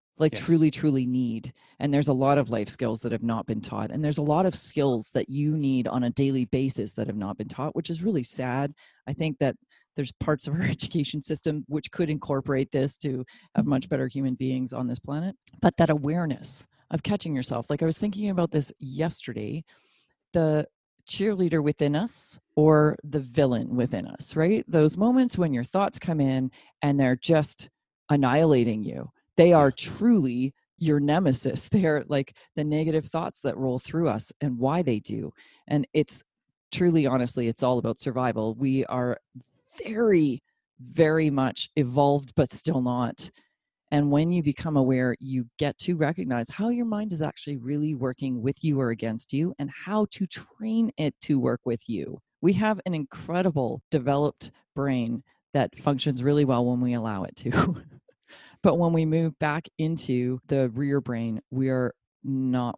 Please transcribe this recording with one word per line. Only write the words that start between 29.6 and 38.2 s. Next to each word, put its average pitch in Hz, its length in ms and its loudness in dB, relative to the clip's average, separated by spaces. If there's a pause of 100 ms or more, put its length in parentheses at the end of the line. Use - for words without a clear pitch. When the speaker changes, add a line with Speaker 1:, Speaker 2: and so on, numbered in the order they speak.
Speaker 2:
Yeah. 131 80 2
Speaker 1:
truly 135 800 2 (220)
your 156 240 2
nemesis. 143 680 0
<laughs> - 20 -6
They're, 160 380 2
like, 139 280 -2 (200)
the 156 80 -2
negative 151 420 0
thoughts - 340 -6
that - 160 -4
roll 127 220 -2
through 160 320 -2
us 107 220 -4 (100)
and 127 160 -2
why 143 240 0
they 120 180 0
do. - 320 -8 (340)
And 147 280 0
it's - 280 0 (500)
truly, 165 340 4
honestly, 123 420 0
it's 117 140 -2
all 127 160 4
about 113 200 -2
survival. 113 560 -2